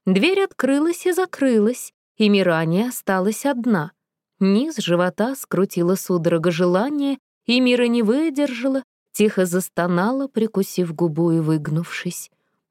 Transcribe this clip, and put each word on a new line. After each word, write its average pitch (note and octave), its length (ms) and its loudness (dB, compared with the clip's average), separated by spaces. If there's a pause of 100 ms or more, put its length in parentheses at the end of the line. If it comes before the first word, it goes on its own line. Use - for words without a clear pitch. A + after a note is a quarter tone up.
Дверь D4+ 380 2
открылась D#4 640 0
и F4+ 60 2
закрылась, B3+ 840 0 (220)
и G#3+ 120 4
Мирания F3+ 600 2
осталась G3+ 580 -2
одна. A3+ 460 -2 (480)
Низ A3+ 380 0
живота F3+ 580 0
скрутила F3+ 580 -2
судорога E3+ 560 0
желания, A#3 680 0 (280)
и B3 140 2
Мира B3 260 2
не A#3+ 160 2
выдержала, C4+ 800 0 (300)
тихо G#3 340 2
застонала, F3+ 800 -2
прикусив G3 680 -2
губу E3+ 360 0
и E3 80 2
выгнувшись. D#3 920 -4 (400)